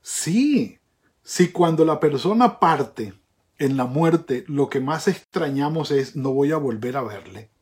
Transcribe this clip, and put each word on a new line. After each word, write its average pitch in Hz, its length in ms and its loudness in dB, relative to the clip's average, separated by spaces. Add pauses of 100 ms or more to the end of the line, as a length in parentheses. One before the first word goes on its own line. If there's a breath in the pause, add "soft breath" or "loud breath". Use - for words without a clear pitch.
Sí, 254 760 0 (440)
si - 260 2
cuando 165 360 2
la 151 140 0
persona 170 600 2
parte 139 540 -2 (440)
en 135 200 0
la 127 80 0
muerte, 160 640 0
lo 143 220 0
que 139 100 -2
más 151 280 -2
extrañamos 151 840 -2
es, 135 240 0
"No 135 180 -2
voy 139 180 2
a 160 60 0
volver 123 400 -4
a 131 60 -4
verle 101 480 -14 (100)